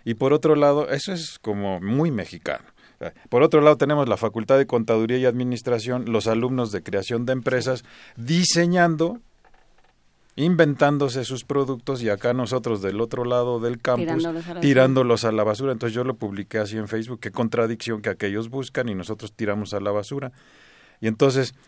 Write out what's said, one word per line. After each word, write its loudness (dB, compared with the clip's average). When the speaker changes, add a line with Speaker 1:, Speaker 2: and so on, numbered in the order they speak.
Speaker 1:
y -4
por 2
otro 4
lado, 4
eso -4
es -10
como -4
muy 0
mexicano. -8
Por 4
otro 6
lado, 8
tenemos 2
la 2
Facultad 2
de 4
Contaduría 2
y 0
Administración, -2
los 0
alumnos 0
de -6
creación -4
de -2
empresas, -2
diseñando, 2
inventándose 2
sus -6
productos, -2
y 0
acá 0
nosotros -2
del -2
otro -4
lado 0
del -4
campus, 0
Speaker 2:
Tirándolos -2
a -4
la -10
basura. -8
Speaker 1:
tirándolos 4
a 2
la 2
basura. 0
Entonces -4
yo -2
lo -4
publiqué -6
así -4
en -6
Facebook, -6
qué -12
contradicción -2
que -4
aquellos -4
buscan -6
y -4
nosotros -10
tiramos -4
a -4
la -4
basura. -6
Y -2
entonces 2